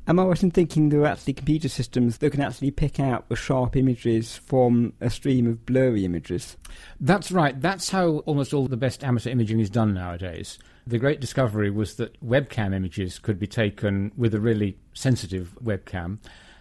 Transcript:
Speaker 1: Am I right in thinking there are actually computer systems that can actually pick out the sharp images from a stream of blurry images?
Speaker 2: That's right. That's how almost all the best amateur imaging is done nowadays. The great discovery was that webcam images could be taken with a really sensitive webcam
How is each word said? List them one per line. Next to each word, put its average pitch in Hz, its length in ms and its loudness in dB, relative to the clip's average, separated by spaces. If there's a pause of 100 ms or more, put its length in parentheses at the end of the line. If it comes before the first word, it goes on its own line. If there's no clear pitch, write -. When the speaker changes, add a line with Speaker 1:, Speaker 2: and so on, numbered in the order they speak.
Speaker 1:
Am 165 100 4
I 185 60 4
right 180 180 0
in 185 80 4
thinking 156 400 2
there 147 120 4
are 151 60 4
actually - 260 -2
computer 151 360 -2
systems 120 480 0
that 147 140 0
can 143 100 -2
actually 135 300 -4
pick - 280 0
out 131 300 -2
the 117 60 -2
sharp 131 400 0
images 117 640 0
from 120 640 4
a 117 100 0
stream 127 340 2
of 113 220 -2
blurry 127 360 2
images? 87 540 -4 (420)
Speaker 2:
That's 175 320 0
right. 147 300 2
That's 175 300 -4
how 175 280 2
almost 143 320 -2
all 139 140 2
the 127 100 -4
best 123 280 -2
amateur 123 260 0
imaging 113 300 2
is 104 100 2
done 107 240 2
nowadays. 90 640 -8 (300)
The 117 100 0
great 143 220 0
discovery 107 500 0
was 101 280 -2
that - 300 -8
webcam 113 460 0
images 95 460 -4
could 104 180 -2
be 101 80 -6
taken 101 720 -2
with 117 160 0
a 107 60 0
really 104 400 0 (140)
sensitive 92 720 -2
webcam 95 540 -6 (440)